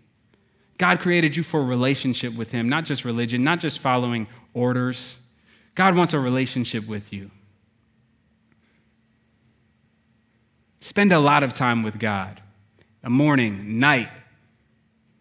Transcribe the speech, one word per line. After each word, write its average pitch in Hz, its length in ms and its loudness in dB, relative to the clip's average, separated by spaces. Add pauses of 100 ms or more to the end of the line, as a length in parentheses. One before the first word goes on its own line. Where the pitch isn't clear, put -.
(760)
God 180 200 4
created 170 380 2
you 165 80 -2
for 156 160 -2
a 139 40 0
relationship 127 720 -2
with 113 160 -8
him, 117 180 -2
not 160 160 0
just 143 200 -6
religion, 120 400 -2
not 165 160 0
just 151 180 -6
following 123 480 -2 (260)
orders. 123 640 -4 (600)
God 185 180 4
wants 170 180 2
a 151 60 2
relationship 123 680 -2
with 104 240 -10
you. 98 180 -12 (3500)
Spend 202 320 2
a 160 80 6
lot 143 240 4
of 123 80 -2
time 117 320 0
with 107 160 -6
God. 101 420 -4 (640)
A 120 60 -6
morning, 117 680 2
night, 131 300 2 (1120)